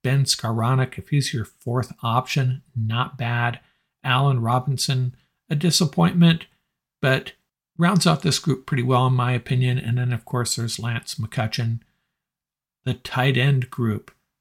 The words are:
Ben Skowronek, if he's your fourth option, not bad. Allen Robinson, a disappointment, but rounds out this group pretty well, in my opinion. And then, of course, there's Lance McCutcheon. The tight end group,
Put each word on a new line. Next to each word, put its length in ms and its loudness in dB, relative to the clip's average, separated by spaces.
Ben 220 2
Skowronek, 720 0
if 140 -14
he's 240 0
your 100 -4
fourth 480 -6
option, 600 0
not 440 -4
bad. 420 -4
Allen 380 2
Robinson, 760 0
a 40 0
disappointment, 920 4
but 300 0
rounds 300 4
out 160 2
this 160 0
group 260 -2
pretty 180 -2
well, 240 2
in 80 2
my 180 0
opinion. 460 0
And 200 -2
then, 160 -2
of 100 -8
course, 320 -4
there's 220 -6
Lance 380 -6
McCutcheon. 640 -4
The 80 -2
tight 460 -2
end 320 2
group, 400 -4